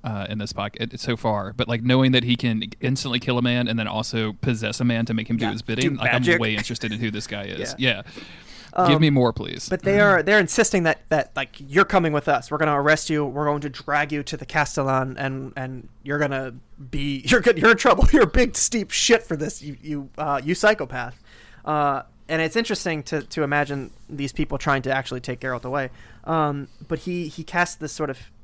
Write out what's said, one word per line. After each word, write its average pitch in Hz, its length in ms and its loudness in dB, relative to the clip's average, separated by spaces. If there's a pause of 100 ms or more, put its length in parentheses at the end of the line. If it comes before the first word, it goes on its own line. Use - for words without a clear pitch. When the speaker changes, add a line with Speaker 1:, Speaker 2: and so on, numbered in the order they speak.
Speaker 1:
uh, 104 260 -6
in 107 80 -6
this 104 160 -6
pocket 113 480 -8
so 117 160 -2
far, 101 340 -2
but, 110 160 -4
like, 117 160 -2
knowing 127 300 6
that 123 100 4
he 120 140 2
can 110 260 0 (160)
instantly 127 400 -2
kill 123 180 0
a 120 40 0
man 123 260 0
and 113 100 -2
then 107 100 -2
also 110 440 -2 (100)
possess 110 380 -2
a 127 60 0
man 117 200 2
to 117 80 -4
make 110 160 -4
him 113 80 0
Speaker 2:
Yeah, 110 100 -2
Speaker 1:
do 104 60 -2
his 113 80 -6
bidding, 127 340 0
Speaker 2:
do - 20 -
Speaker 1:
like, 117 160 0
Speaker 2:
magic. 127 220 4
Speaker 1:
I'm 123 40 0
way 110 160 0
interested 107 380 -6
in 107 60 -8
who 113 120 -2
this 104 160 -8
guy 101 160 -8
is. 98 340 -8
Speaker 2:
<laughs> - 0 -
Yeah. 113 260 0 (720)
Speaker 1:
Yeah. 180 120 2
Give 147 100 6
Speaker 2:
Um, 156 40 4
Speaker 1:
me 160 80 6
more, 123 240 4
please. - 340 -8
Speaker 2:
but 185 140 -4
they 196 180 2
are, 196 240 6
they're 208 160 4
insisting 190 440 2
that, 160 260 0
that, 151 260 0
like, 135 220 -6
"You're 139 260 2
coming 175 300 4
with 147 160 0
us. 123 220 0
We're 151 80 -2
gonna 151 200 2
arrest 151 300 2
you. 151 160 0
We're 139 200 -4
going 147 160 0
to 147 80 -6
drag 147 420 -2
you 147 120 -4
to - 140 -8
the - 80 -12
Castellan, 135 720 0
and, 131 400 -8
and 131 320 -12 (140)
you're 143 160 -4
gonna 135 340 -4 (380)
be, 139 320 -4
<laughs> - 20 -8
you're 220 160 4
good, 214 160 4
you're 226 140 6
in 196 60 6
trouble. 262 320 6
<laughs> - 40 8
You're 302 100 8
a - 40 4
big, - 280 2
steep - 360 -2
shit - 320 4
for 170 120 -4
this, 151 280 -6
you, 143 180 -12
you, 143 360 -8
uh, 143 260 -2
you 156 100 0
psychopath." 135 680 0 (460)
Uh, 143 380 0 (260)
and 160 120 0
it's 160 140 -2
interesting 190 480 -2
to, 147 200 -6
to - 180 -6
imagine 143 480 -2 (200)
these 139 240 -6
people 147 260 -2
trying 135 240 0
to 135 120 -2
actually 131 260 -6
take 123 180 -8
Geralt 127 240 -6
away. 131 260 -4 (360)
Um, 147 420 -2 (200)
but 160 120 -4
he, 175 300 -6
he 165 140 -14
casts 175 320 -2
this 151 180 -10
sort 151 160 -4
of 131 100 -10 (240)